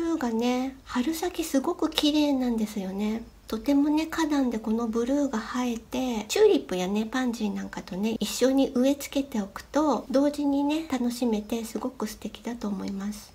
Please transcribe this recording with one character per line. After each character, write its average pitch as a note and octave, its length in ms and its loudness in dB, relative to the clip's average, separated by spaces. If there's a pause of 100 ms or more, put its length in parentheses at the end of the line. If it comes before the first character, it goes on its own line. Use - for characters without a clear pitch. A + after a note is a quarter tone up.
(140)
ー D#4 40 0
が A#3+ 120 -2
ね、 B3 440 0 (100)
春 B3 300 0
先 F4 300 -4
す C#4 160 2
ご E4+ 140 0
く D#4 160 0
綺 D4+ 220 2
麗 D4 200 4
な B3+ 160 0
ん A#3 80 0
で A3 100 0
す G#3 140 -6
よ F#3 80 -4
ね。 G#3+ 340 -4 (240)
と A3 120 -4
て C#4+ 160 2
も C#4+ 160 4
ね、 D#4 160 2
花 D#4 320 0
壇 B3+ 120 2
で A3 80 -2
こ A3 120 -4
の A3+ 180 0
ブ A3+ 160 0
ル C4 100 2
ー C#4+ 160 2
が A3+ 80 -2 (260)
映 A#3+ 80 0
え A3+ 60 -4
て、 B3 500 -4
チ - 120 2
ュ G#4+ 40 8
ー G#4+ 40 10
リ G4+ 80 6
ッ - 100 0
プ F#3 100 -2
や F3+ 120 0
ね、 G#3 160 2
パ B3+ 200 -2
ン A#3+ 80 0
ジ A3+ 120 -4
ー G3+ 100 0
な G3 100 -6
ん G3 40 -10
か F#3 140 -10
と - 120 -10
ね、 A3 240 0
一 G#3 100 -2
緒 B3 220 2
に C4+ 240 4
植 B3+ 160 4
え D4 40 4
付 - 280 -4
け C4+ 60 -6
て A3 140 -2
お F#3+ 40 -4
く - 160 -12
と、 G4 480 2
同 C#4 200 4
時 D4 160 -2
に C#4 180 2
ね、 D#4 260 0
楽 A#3+ 200 0
し B3 160 -2
め G#3+ 160 2
て A#3 220 -4
す A3 140 -6
ご B3 120 -4
く A3 160 -6
素 G#3+ 100 -8
敵 - 260 -12
だ A#3+ 140 -6
と A3 120 -6
思 G3 180 -4
い G3 40 -4
ま G3 220 -6
す。 G#3 220 -14